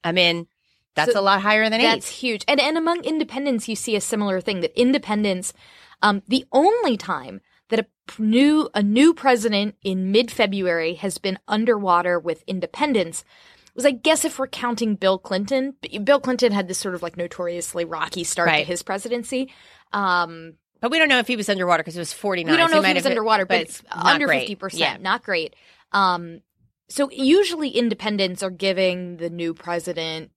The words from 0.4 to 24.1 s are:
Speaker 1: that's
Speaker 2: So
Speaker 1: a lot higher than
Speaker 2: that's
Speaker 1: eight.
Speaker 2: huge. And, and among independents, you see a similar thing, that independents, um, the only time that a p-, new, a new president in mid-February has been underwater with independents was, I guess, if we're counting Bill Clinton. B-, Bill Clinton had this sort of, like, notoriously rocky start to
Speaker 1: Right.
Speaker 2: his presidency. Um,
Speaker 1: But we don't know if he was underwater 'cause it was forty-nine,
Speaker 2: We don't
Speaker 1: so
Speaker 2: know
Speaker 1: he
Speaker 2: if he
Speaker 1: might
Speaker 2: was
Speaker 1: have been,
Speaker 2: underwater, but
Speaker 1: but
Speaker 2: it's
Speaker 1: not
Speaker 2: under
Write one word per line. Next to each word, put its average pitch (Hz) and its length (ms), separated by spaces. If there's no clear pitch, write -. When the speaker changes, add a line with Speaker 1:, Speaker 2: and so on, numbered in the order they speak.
Speaker 1:
that's 160 180
Speaker 2:
So 214 80
Speaker 1:
a - 20
lot 196 180
higher 214 300
than 220 100
Speaker 2:
that's 226 300
Speaker 1:
eight. - 40
Speaker 2:
huge. 233 320
And, 285 140
and 302 160
among 330 280
independents, 285 680
you 214 60
see 214 200
a 202 60
similar 202 400
thing, 196 180
that - 180
independents, 214 760
um, 202 260
the 254 240
only 339 460
time 127 420
that 226 80
a 220 80
p-, - 160
new, 277 520
a 208 80
new 254 320
president 208 680
in 190 300
mid-February 196 840
has 190 220
been 190 220
underwater 202 680
with 165 280
independents 190 760
was, 247 120
I 285 60
guess, 311 340
if - 120
we're 262 100
counting 226 480
Bill 190 220
Clinton. 262 640
B-, - 180
Bill 269 220
Clinton 247 320
had 196 160
this 185 100
sort 185 180
of, 165 60
like, 170 140
notoriously 175 680
rocky 165 380
start 170 240
to 160 40
Speaker 1:
Right. 151 140
Speaker 2:
his 175 160
presidency. 240 720
Um, 170 640
Speaker 1:
But 240 100
we 320 80
don't 311 100
know 254 120
if 220 80
he 247 80
was 208 120
underwater 180 360
'cause 165 100
it 175 60
was 160 120
forty-nine, 180 380
Speaker 2:
We 320 60
don't 330 140
Speaker 1:
so 320 60
Speaker 2:
know 302 40
Speaker 1:
he 196 60
Speaker 2:
if - 0
he - 20
Speaker 1:
might 185 60
Speaker 2:
was 175 100
Speaker 1:
have 269 60
been, 226 80
Speaker 2:
underwater, 214 280
but 190 80
Speaker 1:
but 175 60
Speaker 2:
it's - 240
Speaker 1:
not - 220
Speaker 2:
under 160 200